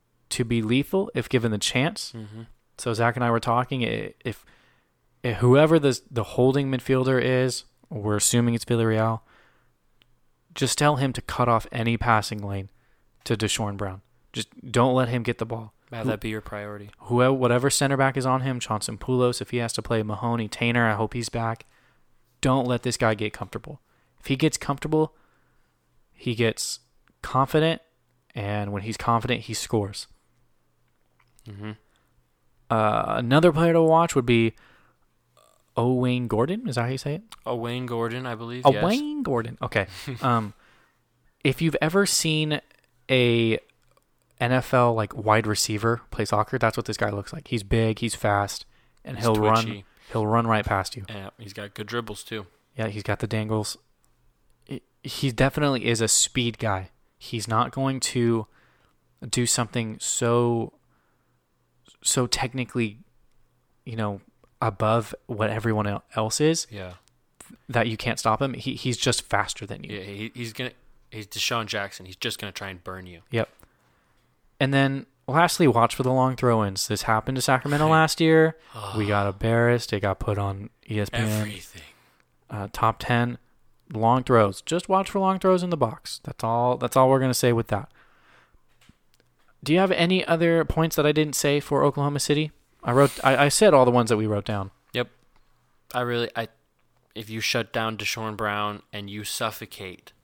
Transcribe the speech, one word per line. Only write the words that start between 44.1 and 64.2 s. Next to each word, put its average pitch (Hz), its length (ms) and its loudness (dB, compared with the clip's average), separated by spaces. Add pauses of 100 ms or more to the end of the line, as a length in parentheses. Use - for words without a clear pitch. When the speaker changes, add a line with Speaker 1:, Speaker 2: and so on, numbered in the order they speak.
Speaker 1:
N 123 120 0
F 127 220 0
L, 120 200 4
like, 110 220 -4
wide 107 300 2
receiver 107 640 0
play 110 140 -4
soccer, 107 340 0
that's 110 180 2
what 117 100 -4
this 110 100 -6
guy 107 140 -2
looks 101 220 -8
like. - 160 -14
He's 113 140 -4
big, 110 380 0
he's 117 140 -4
fast, 101 500 0 (400)
and 131 120 -12
Speaker 2:
He's 113 100 -4
Speaker 1:
he'll 113 100 4
run, 110 280 4
Speaker 2:
twitchy. 104 200 -10 (280)
Speaker 1:
he'll 107 140 -2
run 117 200 2
right 107 180 2
past 98 320 -2
you. 104 120 -14
Speaker 2:
Yeah, 98 300 -12
he's 104 140 -18
got 101 220 -14
good 107 120 -10
dribbles, 110 380 -8
too. 107 220 -12 (300)
Speaker 1:
Yeah, 110 120 -4
he's 104 140 -10
got 101 180 -4
the 113 60 -6
dangles. 107 500 -4 (880)
He, - 180 -12 (200)
he 135 300 -4
definitely 135 540 0
is 113 140 0
a 110 80 0
speed - 500 0
guy. 95 320 -4 (280)
He's - 280 -8
not 117 240 0
going 135 300 -4
to 117 460 0 (840)
do 123 180 -2
something 113 540 -2
so, 120 720 0 (1300)
so 123 240 0
technically, 120 720 -4 (840)
you 113 120 -12
know, 104 240 -4 (400)